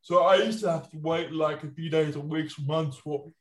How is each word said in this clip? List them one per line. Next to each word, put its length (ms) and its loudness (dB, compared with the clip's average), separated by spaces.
So 220 4
I 120 8
used 260 0
to 100 0
have 200 -4
to 60 -14
wait, 360 -2
like, 300 -2
a 80 -10
few 180 -10
days 260 2
or 60 -6
weeks, 380 -4
months 380 -2
for 320 -8